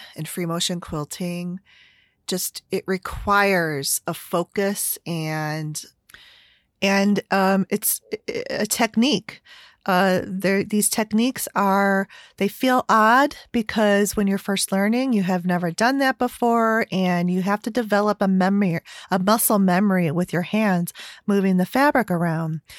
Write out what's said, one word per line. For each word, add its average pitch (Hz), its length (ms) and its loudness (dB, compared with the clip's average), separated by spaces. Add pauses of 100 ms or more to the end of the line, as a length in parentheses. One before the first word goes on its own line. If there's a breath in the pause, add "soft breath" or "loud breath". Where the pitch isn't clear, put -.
(160 loud breath)
and 156 100 -8
free 180 200 -6
motion 170 340 -4
quilting, 175 800 -8 (680 soft breath)
just, - 440 -6
it 190 160 -4
requires 185 1200 0
a 170 80 -4
focus - 920 -4
and, 156 800 -6 (960 loud breath)
and, 196 400 2 (100)
um, 196 400 2
it's - 300 -2 (280)
a, - 340 -6
a 220 40 -2
technique. 233 760 0 (420 loud breath)
Uh, 185 400 2
there, 196 380 -2
these 208 260 0
techniques 220 680 -2
are, 196 500 2 (300 loud breath)
they 202 100 0
feel 254 420 0
odd 233 460 4 (160)
because 208 640 2
when 202 120 0
you're 196 100 0
first 196 320 -4
learning, 226 420 0
you 202 120 2
have 180 200 0
never 175 280 0
done 247 260 0
that 269 200 0
before, 233 760 0
and 180 360 0
you 180 140 0
have 202 200 0
to 240 80 -6
develop 208 520 0
a 196 60 2
memory, 190 520 2 (300 loud breath)
a 190 80 0
muscle 214 400 2
memory 185 540 2
with 180 200 -2
your 170 100 0
hands 185 500 0 (340 loud breath)
moving 196 300 2
the 180 100 2
fabric 262 460 2
around. 165 480 -2 (180 loud breath)